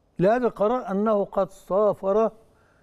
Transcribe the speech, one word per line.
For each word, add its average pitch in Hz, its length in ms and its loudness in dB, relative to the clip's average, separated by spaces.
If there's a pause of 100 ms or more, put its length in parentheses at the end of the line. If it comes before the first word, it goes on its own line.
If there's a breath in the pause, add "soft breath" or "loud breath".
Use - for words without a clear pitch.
(200)
لهذا 226 280 2
القرار 214 440 -2
أنه 202 340 0
قد 190 260 -4
سافر 202 800 0 (520 soft breath)